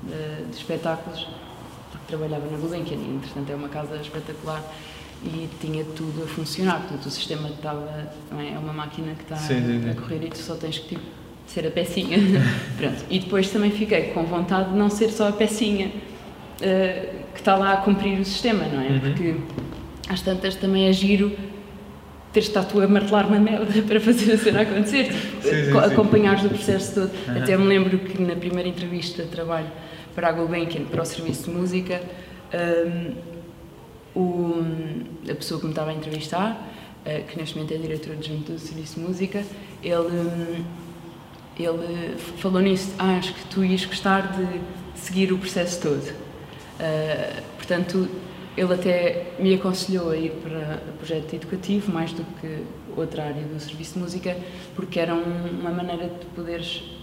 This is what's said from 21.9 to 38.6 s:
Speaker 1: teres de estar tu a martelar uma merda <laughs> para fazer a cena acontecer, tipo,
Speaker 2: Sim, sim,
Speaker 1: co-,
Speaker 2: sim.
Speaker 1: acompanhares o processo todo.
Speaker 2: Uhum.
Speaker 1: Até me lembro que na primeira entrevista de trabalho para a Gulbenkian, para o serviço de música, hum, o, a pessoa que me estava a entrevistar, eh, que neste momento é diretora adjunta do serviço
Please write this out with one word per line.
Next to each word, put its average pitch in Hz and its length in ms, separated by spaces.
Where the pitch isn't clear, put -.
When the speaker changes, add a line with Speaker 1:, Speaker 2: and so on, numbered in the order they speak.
Speaker 1:
teres - 180
de - 80
estar 185 120
tu 202 100
a 196 60
martelar 202 400
uma 208 140
merda 208 400
<laughs> 208 80
para 214 100
fazer 220 360
a 214 40
cena 208 220
acontecer, 214 440
tipo, - 380
Speaker 2:
Sim, 151 220
sim, 143 80
Speaker 1:
co-, 143 100
Speaker 2:
sim. 202 120
Speaker 1:
acompanhares 208 500
o 208 60
processo - 440
todo. 190 160
Speaker 2:
Uhum. - 160
Speaker 1:
Até 190 140
me 196 100
lembro 190 320
que 185 240
na 175 140
primeira 180 320
entrevista 175 540
de 160 80
trabalho 165 360
para 170 120
a - 20
Gulbenkian, 170 540
para 139 140
o 160 40
serviço - 440
de - 80
música, 180 460
hum, 170 600
o, 175 480
a 156 60
pessoa 160 240
que 160 60
me 156 40
estava 156 200
a 156 40
entrevistar, 156 640
eh, 151 160
que - 180
neste 156 160
momento 156 180
é 156 40
diretora 156 380
adjunta 151 380
do 160 60
serviço 160 400